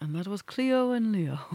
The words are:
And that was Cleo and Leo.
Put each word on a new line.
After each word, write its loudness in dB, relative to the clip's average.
And -4
that -2
was -4
Cleo 2
and 2
Leo. 0